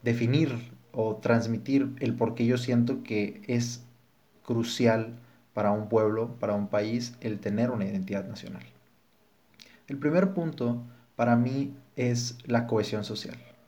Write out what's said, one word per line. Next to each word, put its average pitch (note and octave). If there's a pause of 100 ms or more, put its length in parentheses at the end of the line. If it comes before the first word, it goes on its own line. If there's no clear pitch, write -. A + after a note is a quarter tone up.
definir A#2+ (200)
o A2
transmitir A#2 (100)
el A#2+
por A#2
qué A#2
yo B2
siento A#2+
que G#2
es A#2+ (580)
crucial A#2 (340)
para G#2
un G#2+
pueblo, A2
para G#2
un G2+
país, A2
el G#2+
tener A2+
una A2
identidad G2
nacional. - (1200)
El C#3
primer F3+
punto B2+ (340)
para A#2+
mí C3+ (220)
es A#2+
la A#2+
cohesión G#2+
social. - (320)